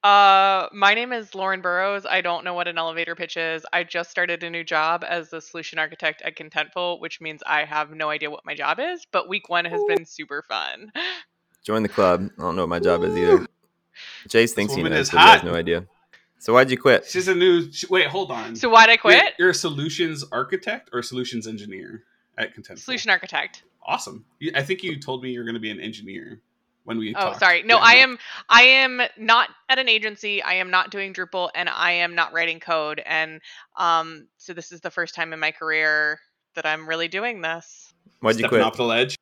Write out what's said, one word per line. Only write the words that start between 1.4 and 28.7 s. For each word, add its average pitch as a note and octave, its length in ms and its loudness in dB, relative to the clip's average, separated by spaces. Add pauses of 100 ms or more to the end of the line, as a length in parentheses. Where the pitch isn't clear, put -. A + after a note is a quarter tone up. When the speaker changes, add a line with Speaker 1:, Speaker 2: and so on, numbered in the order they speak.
Speaker 1:
Burrows. F#3+ 440 -4
I F#3 160 0
don't E3+ 240 -6
know F3+ 80 -6
what F3 160 -4
an E3+ 80 -8
elevator E3 380 -6
pitch E3 220 -12
is. D#3+ 360 -6
I F3 100 -2
just E3+ 260 -8
started F3 340 -4
a E3+ 60 -10
new E3+ 140 -10
job D#3+ 440 -2
as E3+ 220 -6
the E3 120 -12
solution D#3+ 360 -12
architect D#3 460 -4
at D#3+ 140 -10
Contentful, D#3+ 640 -6
which D#3+ 180 -12
means D#3 260 -14
I D3+ 200 -2
have D3+ 260 -6
no D#3 180 -6
idea D3+ 220 -4
what - 140 -16
my D3+ 100 -10
job D3+ 240 -4
is, E4+ 320 -8
but F#3 160 -2
week F#3+ 220 -8
one F3 160 0
has E3+ 160 -4
Speaker 2:
Ooh. - 60 0
Speaker 1:
been F3 180 -2
super D3 420 -14
fun. F#2+ 440 -8 (760)
Speaker 2:
Join A2 180 -2
the G#2 60 -2
club. F#2 480 2
I - 40 -12
don't E2+ 140 -4
know F#2 80 -2
what E2 60 -2
my E2+ 100 -2
job E2+ 240 2
is - 120 -2
either. F2 260 4
Speaker 3:
Ooh. - 60 -12 (800)
Speaker 2:
Jace - 40 -12
Speaker 3:
This A2+ 220 2
Speaker 2:
thinks G#2 200 -2
he F#2+ 60 -2
Speaker 3:
woman D#2+ 140 -2
Speaker 2:
knows, - 140 0
Speaker 3:
is - 40 -4
Speaker 2:
but - 80 2
he F3 80 10
has A3 140 10
Speaker 3:
hot. - 40 -10
Speaker 2:
no E2+ 80 -4
idea. E2+ 320 -2 (540)
So - 140 0
why'd B2+ 180 6
you B2+ 60 -2
quit? B2 280 4
Speaker 3:
She's F3+ 220 -4
a F#3+ 80 2
new, F3 340 4
sh-, - 200 -12
wait, F#3 180 2
hold D#3+ 240 -6
on. A#2 240 -10
Speaker 1:
So B3 140 -2
why'd A3+ 180 12
I A3+ 60 6
Speaker 3:
You're, A3 80 4
Speaker 1:
quit? A#3 360 6
Speaker 3:
you're F3+ 120 4
a F3 40 2
solutions D#3 760 -4
architect F#3 640 -6
or A#2+ 60 -2
a A#2+ 40 -6
solutions B2 420 -8
engineer G#2 580 -14 (340)
at A2+ 180 -8
Contentful? F#2+ 240 -20
Speaker 1:
Solution A#3+ 320 -6
architect. F3 520 -6 (220)
Speaker 3:
Awesome. - 380 -8 (160)
You, D#3 160 -6
I C#3 80 0
think F#3 180 -6
you E3+ 160 -8
told C3 240 -10
me B2+ 100 -10
you're A#2+ 120 -10
gonna A#2 160 -8
be G#2+ 120 -8
an G#2 100 -12
engineer G#2 580 -14 (460)
when A2+ 120 -6
we A2 160 -6
Speaker 1:
Oh, G3 60 -6
Speaker 3:
talked. F#3+ 220 -4
Speaker 1:
sorry. F3 220 4
No, A3+ 120 4
Speaker 3:
Yeah, A3+ 80 6
Speaker 1:
I A#3 120 10
Speaker 3:
no. B3+ 40 10
Speaker 1:
am, B3+ 180 4 (300)
I A#3 140 10
am B3+ 400 4 (160)